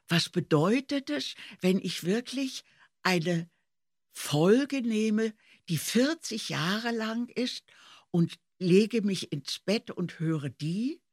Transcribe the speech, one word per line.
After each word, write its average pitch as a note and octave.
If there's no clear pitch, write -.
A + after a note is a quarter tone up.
was E3
bedeutet A3
es, -
wenn F#3
ich -
wirklich B3
eine E3+
Folge B3
nehme, A3
die E3
vierzig B3+
Jahre F#3+
lang A3+
ist -
und E3+
lege G3+
mich G3
ins -
Bett G#3+
und -
höre D#3
die F#3+